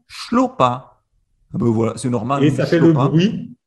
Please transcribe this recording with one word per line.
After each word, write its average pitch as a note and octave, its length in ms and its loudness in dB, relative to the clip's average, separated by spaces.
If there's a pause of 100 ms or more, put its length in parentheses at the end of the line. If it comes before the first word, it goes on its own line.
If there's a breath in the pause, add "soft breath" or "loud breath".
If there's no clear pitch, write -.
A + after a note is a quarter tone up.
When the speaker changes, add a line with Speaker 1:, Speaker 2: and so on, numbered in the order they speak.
Speaker 1:
Schlopa. C#3 840 -2 (640)
Ah - 40 -8
ben B2 100 -2
voilà, A2+ 300 0
c'est C3 120 -6
normal, B2 340 -2
Speaker 2:
Et D3 40 4
Speaker 1:
une C3 80 0
Speaker 2:
ça C3 100 -2
fait E3+ 140 0
le E3 120 6
Speaker 1:
schlopa. C#3 180 2
Speaker 2:
bruit, E3+ 460 -2 (120)